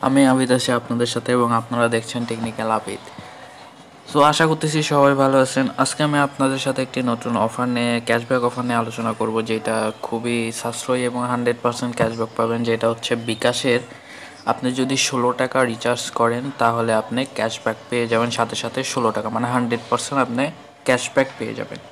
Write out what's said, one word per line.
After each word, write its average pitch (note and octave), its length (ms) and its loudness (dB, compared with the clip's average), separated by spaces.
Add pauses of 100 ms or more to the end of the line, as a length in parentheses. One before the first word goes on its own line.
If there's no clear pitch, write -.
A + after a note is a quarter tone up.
আমি C3+ 260 6
আবিদ C3 260 4
আছি B2+ 200 2
আপনাদের A#2+ 340 0
সাথে A#2+ 260 -2
এবং A#2+ 200 2
আপনারা A#2 360 0
দেখছেন A#2 360 -2
টেকনিক্যাল A2+ 460 -4
আবিদ। G2+ 280 -2 (1160)
So, D3 80 6
আশা D3+ 240 6
করতেছি D#3 360 2
সবাই C#3 320 6
ভালো C3+ 260 6
আছেন। C3 280 2 (100)
আজকে D#3+ 240 0
আমি D3 160 2
আপনাদের C#3 400 0
সাথে C3+ 240 -2
একটি B2+ 200 -4
নতুন A#2+ 340 -2
অফার A2+ 320 0
নিয়ে, A#2+ 320 0
ক্যাশব্যাক A#2 420 0
অফার B2 220 -2
নিয়ে A#2+ 120 0
আলোচনা A2 360 -2
করব, A2 300 -2
যেটা A2 500 -2 (100)
খুবই A#2 500 -4
সাশ্রয়ী B2 500 -4
এবং B2 240 -2
হান্ড্রেড A#2+ 360 0
পার্সেন্ট A#2+ 340 -2
ক্যাশব্যাক A2+ 400 0
পাবেন, A#2 280 0
যেটা A2+ 240 2
হচ্ছে A#2 280 -2
বিকাশের। A#2+ 640 0 (680)
আপনি B2+ 260 0
যদি C3 240 0
ষোলো B2 360 0
টাকা C3 320 2
রিচার্জ A#2+ 460 -2
করেন, A#2+ 480 0
তাহলে A#2 360 2
আপনি A#2 400 -2
ক্যাশব্যাক A2+ 420 -2 (140)
পেয়ে A#2+ 180 0
যাবেন A#2 220 2
সাথে A2+ 260 -2
সাথে B2+ 280 -6
ষোলো A#2 260 0
টাকা, G#2+ 180 -4
মানে A2+ 180 -2
হান্ড্রেড A#2+ 340 0 (100)
পার্সেন্ট C3 320 0
আপনি B2 280 0 (340)
ক্যাশব্যাক C3 440 2 (100)
পেয়ে A2 160 -6
যাবেন। A2 240 -10 (140)